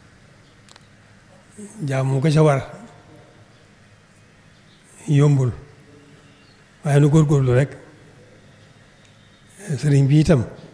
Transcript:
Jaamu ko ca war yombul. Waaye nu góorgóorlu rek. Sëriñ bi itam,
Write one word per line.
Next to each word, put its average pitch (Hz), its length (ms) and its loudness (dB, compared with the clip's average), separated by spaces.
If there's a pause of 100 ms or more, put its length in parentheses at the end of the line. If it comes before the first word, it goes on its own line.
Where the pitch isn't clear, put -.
(1900)
Jaamu 135 360 -4
ko 160 100 0
ca 151 120 2
war 139 180 2 (2500)
yombul. 139 440 2 (1300)
Waaye 143 140 2
nu 147 100 4
góorgóorlu 143 440 2
rek. 139 180 0 (2000)
Sëriñ 139 260 2
bi 147 120 2
itam, 143 260 0 (280)